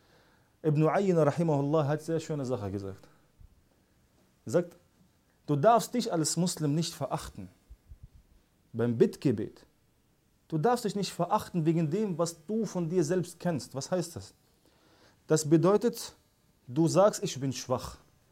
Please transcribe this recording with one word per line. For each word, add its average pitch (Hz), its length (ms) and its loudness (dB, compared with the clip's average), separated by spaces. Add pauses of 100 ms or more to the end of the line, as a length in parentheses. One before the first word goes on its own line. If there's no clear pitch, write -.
(640)
Ibn 156 260 4
Ayyin 180 300 2
rahimahullah 151 680 2
hat 151 160 -2
sehr 160 180 -4
schöne 147 260 -6
Sache 107 240 -4
gesagt. 98 380 -8 (1400)
Er 110 60 -8
sagt, 175 240 0 (680)
du 147 100 0
darfst 220 360 4
dich 240 180 -2
als 156 280 0
Muslim 160 360 0
nicht 160 200 -2
verachten. 135 540 -8 (1200)
Beim 117 240 0
Bittgebet. 123 720 0 (840)
Du 160 100 -4
darfst 233 260 0
dich 196 120 -4
nicht 196 160 -4
verachten 180 520 -2
wegen 165 240 2
dem, 185 300 -2
was 165 260 -4
du 214 220 -2
von 175 220 -4
dir 175 160 2
selbst 170 340 -2
kennst. 165 360 -4
Was 135 160 -8
heißt 185 260 -4
das? - 180 -14 (960)
Das 156 200 2
bedeutet, 202 680 2 (500)
du 151 220 2
sagst, 190 340 4
ich 180 160 -4
bin 131 140 -4
schwach. - 460 -6 (340)